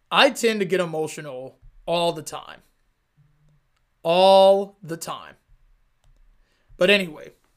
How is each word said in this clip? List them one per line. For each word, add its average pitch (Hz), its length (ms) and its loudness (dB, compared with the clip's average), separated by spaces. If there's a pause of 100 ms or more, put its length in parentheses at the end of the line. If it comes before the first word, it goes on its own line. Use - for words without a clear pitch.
(120)
I 220 180 4
tend 226 300 -4
to 196 80 -2
get 180 120 -2
emotional 151 760 -10 (300)
all 170 260 -2
the 156 80 -12
time. - 400 -18 (1400)
All 190 800 4
the 160 120 -12
time. 135 420 -16 (1400)
But 185 140 2
anyway, 180 400 -4 (260)